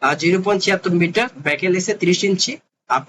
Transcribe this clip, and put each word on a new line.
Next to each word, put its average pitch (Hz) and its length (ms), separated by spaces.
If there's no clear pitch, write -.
আহ, 135 140
জিরো 170 260
পয়েন্ট 190 220
ছিয়াত্তর 185 280
মিটার, 175 360
ব্যাকে 147 320
লেগেছে 185 240
ত্রিশ 180 300
ইঞ্চি, 202 340
আর 131 220